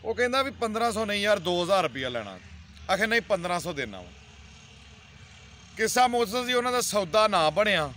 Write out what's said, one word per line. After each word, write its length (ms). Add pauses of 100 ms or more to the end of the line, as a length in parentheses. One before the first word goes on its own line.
ਉਹ 100
ਕਹਿੰਦਾ 280
ਵੀ, 80
"ਪੰਦਰਾਂ 400
ਸੌ 140
ਨਹੀਂ 160
ਯਾਰ, 180
ਦੋ 240
ਹਜ਼ਾਰ 200
ਰੁਪਈਆ 260
ਲੈਣਾ।" 300 (520)
ਆਖੇ, 160
"ਨਹੀਂ, 140
ਪੰਦਰਾਂ 380
ਸੌ 140
ਦੇਣਾ 280
ਵਾ।" 60 (1700)
ਕਿੱਸਾ 300
ਮੋਤਜ਼ਰ 380
ਸੀ, 80
ਉਹਨਾਂ 180
ਦਾ 100
ਸੌਦਾ 460
ਨਾ 220
ਬਣਿਆ। 480